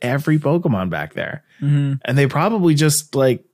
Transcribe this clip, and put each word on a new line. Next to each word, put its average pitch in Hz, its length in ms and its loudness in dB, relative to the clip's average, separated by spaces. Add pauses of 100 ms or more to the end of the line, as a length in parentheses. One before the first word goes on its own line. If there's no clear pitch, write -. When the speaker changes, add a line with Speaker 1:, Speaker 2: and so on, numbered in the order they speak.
Speaker 1:
every 147 380 0
Pokemon 139 500 0
back 80 240 -6
there. - 300 -8 (180)
Speaker 2:
Mm-hmm. 143 320 0 (100)
Speaker 1:
And - 140 -2
they 139 100 4
probably 175 460 2
just, 151 420 0
like, 131 380 2